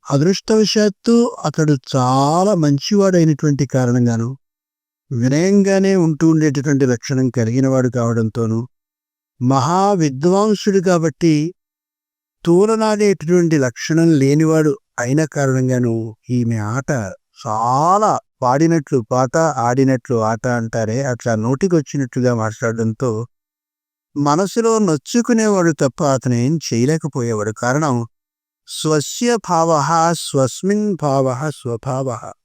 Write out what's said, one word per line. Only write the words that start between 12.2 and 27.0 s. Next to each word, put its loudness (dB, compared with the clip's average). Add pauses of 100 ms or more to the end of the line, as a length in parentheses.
తూలనాడేటటువంటి 2
లక్షణం 2
లేనివాడు 2 (200)
అయిన 0
కారణంగాను, -2 (140)
ఈమె -2 (120)
ఆట -4 (460)
చాలా 0 (200)
పాడినట్లు 0
పాట, -2 (220)
ఆడినట్లు 0
ఆట -2
అంటారే, -4
అట్లా -4
నోటికొచ్చినట్లుగా -2
మాట్లాడడంతో -4 (920)
మనసులో 0
నొచ్చుకునేవాడు 0
తప్ప -2
అతను 0
ఏం 0
చేయలేకపోయేవాడు. -2